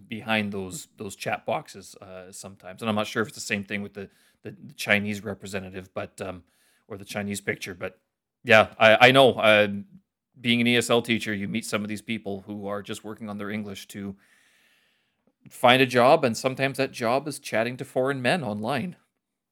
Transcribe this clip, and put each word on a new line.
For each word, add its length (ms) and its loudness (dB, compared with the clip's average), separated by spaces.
behind 440 -4
those, 360 -10
those 180 -12
chat 300 -6
boxes, 560 -8
uh, 300 -18
sometimes. 500 -18
And 80 -4
I'm 60 -2
not 120 -4
sure 140 -4
if 80 -6
it's 80 -20
the 40 -14
same 220 -6
thing 180 -8
with 120 -14
the, 160 -14
the, 80 -14
the 220 -20
Chinese 500 -2
representative, 720 -10
but, 280 -12
um, 220 -10
or 100 -12
the 80 -18
Chinese 360 -6
picture, 320 -8
but 260 -12
yeah, 360 6
I, 300 8
I 20 8
know. 220 8
Uh, 340 4
being 220 2
an 60 2
E 100 4
S 120 0
L 140 4
teacher, 300 -2
you 140 -6
meet 180 -6
some 180 -4
of 40 -8
these 140 -8
people 460 -8
who 180 -12
are 160 -6
just 220 -12
working 260 -14
on 80 -10
their 140 -8
English 380 -10
to 260 -10
find 320 4
a 40 6
job, 400 6
and 100 0
sometimes 420 -4
that 140 -2
job 360 -2
is 120 -8
chatting 380 -4
to 80 -12
foreign 360 -2
men 220 0
online. 520 -4